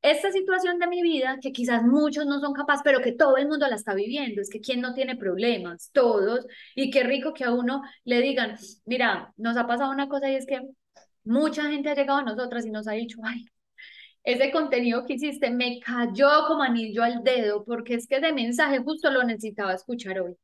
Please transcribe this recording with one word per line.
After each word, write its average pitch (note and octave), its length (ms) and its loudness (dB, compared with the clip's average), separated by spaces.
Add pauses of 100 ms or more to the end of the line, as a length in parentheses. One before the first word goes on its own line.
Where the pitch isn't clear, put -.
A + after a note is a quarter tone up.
esta D4+ 300 4
situación F#4 480 0
de F4 80 2
mi F4 140 -2
vida C4+ 400 0
que C4+ 100 -6
quizás A#3+ 320 0
muchos D4 420 4
no C#4+ 140 -2
son C#4+ 140 -2
capaces, C#4 300 0
pero C4+ 180 4
que B3 120 0
todo C4+ 240 4
el C#4+ 100 2
mundo D4 200 0
la A#3+ 80 0
está G#3 180 -4
viviendo". A3 480 -4
Es G3+ 80 -8
que G#3+ 120 -12
¿quién B3 200 -4
no B3 120 -6
tiene C4 240 -4
problemas? F#3 760 -4
Todos. A#3 520 4 (300)
Y C4+ 160 -2
qué C4 120 4
rico C4+ 300 0
que C4+ 100 -8
a A#3+ 100 0
uno B3 280 -2 (220)
le A#3+ 180 2
digan, A#3+ 360 0 (280)
"Mira, A3+ 520 0
nos A#3 200 -2
ha A#3+ 100 0
pasado C4 240 0
una C#4 180 -2
cosa C#4 200 -2
y C4+ 60 0
es C4 100 -4
que C4+ 160 -4 (640)
mucha D4 460 0
gente D4 180 -2
ha C#4+ 60 0
llegado C#4 240 2
a C#4+ 40 -4
nosotras A#3+ 420 -4
y A3 60 -8
nos G#3+ 160 -6
ha G#3+ 60 -4
dicho, A3+ 300 -8
'Ay, A#3 220 -8 (760)
ese C4 280 2
contenido B3 540 0
que D4 100 -4
hiciste C#4 360 -2
me B3 300 -2
cayó A#3+ 480 2 (180)
como D4+ 160 2
anillo A#3 400 0
al A#3+ 200 0
dedo, G#3 420 2
porque A#3 300 -6
es A#3 120 -6
que C4+ 100 0
ese D#4+ 160 2
mensaje C4 460 2
justo D#4 320 0
lo B3+ 120 2
necesitaba G#3+ 500 -2
escuchar F#3+ 480 -6
hoy F3 220 -6